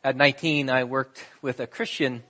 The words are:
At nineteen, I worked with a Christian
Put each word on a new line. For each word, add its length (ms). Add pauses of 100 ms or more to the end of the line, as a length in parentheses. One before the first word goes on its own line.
At 100
nineteen, 540
I 140
worked 420 (160)
with 180
a 60
Christian 640